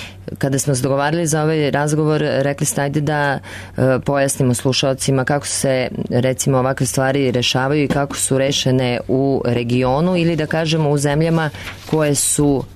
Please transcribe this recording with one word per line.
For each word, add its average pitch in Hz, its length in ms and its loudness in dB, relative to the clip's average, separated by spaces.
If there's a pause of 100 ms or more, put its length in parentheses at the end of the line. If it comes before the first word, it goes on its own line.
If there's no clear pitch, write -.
(380)
Kada 135 220 0
smo 139 160 0
se 123 60 -2
dogovarali 143 460 0
za 156 160 0
ovaj 151 280 0
razgovor, 151 500 0
rekli 143 440 0
ste, - 160 -2
„Ajde 143 200 -2
da, 143 380 0 (360)
e, 127 260 2
pojasnimo 139 520 0
slušaocima 135 720 0
kako 143 220 -2
se, 131 420 -2 (200)
recimo, 131 480 0
ovakve 131 280 0
stvari 135 460 2
rešavaju 131 520 0
i 135 40 2
kako 139 280 -2
su - 220 0
rešene 131 680 0
u 135 380 2
regionu 127 720 2
ili, 170 180 2
da 151 100 -2
kažemo, 160 440 0
u 147 80 2
zemljama 156 520 2 (360)
koje 151 300 2
su 139 480 0 (120)